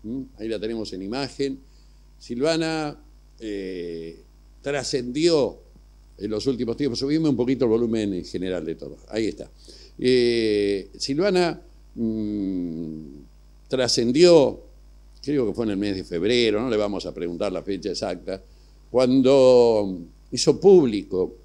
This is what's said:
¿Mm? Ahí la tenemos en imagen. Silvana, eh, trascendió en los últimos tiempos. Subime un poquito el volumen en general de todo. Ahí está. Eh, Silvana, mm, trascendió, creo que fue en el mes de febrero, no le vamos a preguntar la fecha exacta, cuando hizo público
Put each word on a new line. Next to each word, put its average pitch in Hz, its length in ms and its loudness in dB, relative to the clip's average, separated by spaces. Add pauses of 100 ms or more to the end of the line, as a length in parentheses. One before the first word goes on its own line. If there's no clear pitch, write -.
¿Mm? 123 200 -10 (160)
Ahí 110 100 -8
la 107 100 -4
tenemos 110 340 -6
en 92 100 -10
imagen. 135 580 -6 (580)
Silvana, 156 800 -2 (400)
eh, 90 840 -10 (360)
trascendió 139 960 -2 (640)
en 104 100 -6
los 107 200 -2
últimos 117 280 -4
tiempos. 120 220 -4
Subime 151 300 0
un 131 80 2
poquito 127 300 0
el 113 40 2
volumen 110 420 0
en 87 120 -6
general 90 400 -6
de 80 100 -6
todo. 71 220 -14 (140)
Ahí 110 180 -2
está. - 200 -10 (520)
Eh, 110 960 2
Silvana, 175 640 0 (320)
mm, 95 1080 -6 (640)
trascendió, 131 920 4 (600)
creo 139 240 -2
que 98 80 -4
fue 117 120 -2
en 104 40 -2
el 98 60 -4
mes 101 180 -2
de 95 80 -6
febrero, 104 580 0
no 131 80 -4
le 113 80 -2
vamos 101 300 -4
a - 80 -10
preguntar 87 380 -6
la 85 100 -8
fecha 95 280 -6
exacta, 95 520 -8 (480)
cuando 123 1040 4 (360)
hizo 147 280 0
público 107 840 4